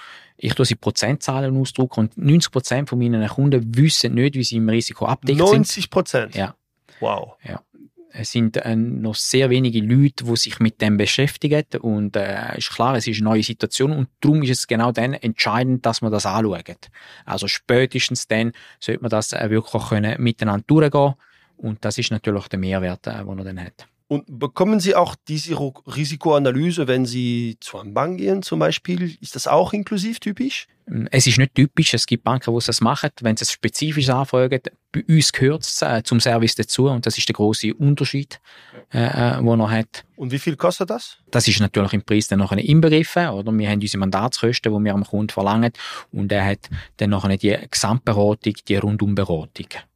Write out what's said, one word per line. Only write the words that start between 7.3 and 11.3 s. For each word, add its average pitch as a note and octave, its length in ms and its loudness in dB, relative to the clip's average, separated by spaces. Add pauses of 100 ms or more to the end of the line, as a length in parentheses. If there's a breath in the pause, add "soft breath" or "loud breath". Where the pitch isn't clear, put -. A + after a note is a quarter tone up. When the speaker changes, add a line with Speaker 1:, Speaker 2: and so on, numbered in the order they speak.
Speaker 1:
Ja. - 180 -12 (560)
Es A2+ 140 -8
sind, A2+ 280 0
äh, A2+ 180 -2
noch A2+ 400 -4
sehr C3 340 0
wenige B2+ 300 2
Leute, B2+ 420 4
die A#2 140 -2
sich - 240 -4
mit A2 200 2
dem G#2+ 160 2
beschäftigen D3 680 0 (160)